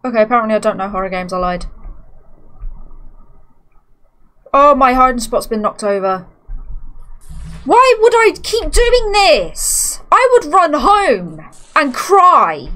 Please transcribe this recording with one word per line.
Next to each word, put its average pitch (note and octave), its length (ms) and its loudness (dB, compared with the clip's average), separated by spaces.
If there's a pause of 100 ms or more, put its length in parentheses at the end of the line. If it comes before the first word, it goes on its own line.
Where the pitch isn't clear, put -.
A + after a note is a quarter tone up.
Okay, A#3 160 0
apparently A3 320 0
I G#3 60 0
don't G#3+ 160 -2
know F#3+ 140 -8
horror F#3+ 180 -6
games. F3+ 240 -8
I F#3 60 -6
lied. F3+ 300 -4 (2750)
Oh, C#4 220 6
my C4 160 2
hiding B3+ 300 2
spot's - 260 -4
been G#3+ 140 -6
knocked G#3 220 -6
over. F#3+ 440 -4 (1400)
Why A#4+ 380 4
would A#4 120 4
I A4 200 4 (100)
keep A#4 260 -4
doing A#4 440 2
this? D4+ 880 0 (100)
I B4 220 4
would F4 180 2
run E4+ 220 2
home B3+ 760 0 (240)
and C#4+ 200 0
cry. B3+ 840 2